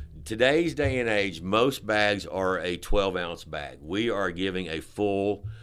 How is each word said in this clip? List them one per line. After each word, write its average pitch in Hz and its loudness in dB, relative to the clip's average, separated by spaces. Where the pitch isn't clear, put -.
Today's 139 2
day 135 0
and 117 0
age, 98 0
most 113 2
bags 104 2
are 92 0
a 87 -2
twelve 98 2
ounce 85 -6
bag. 73 -10
We 98 -2
are 98 -2
giving 90 -4
a 80 -4
full, 98 -2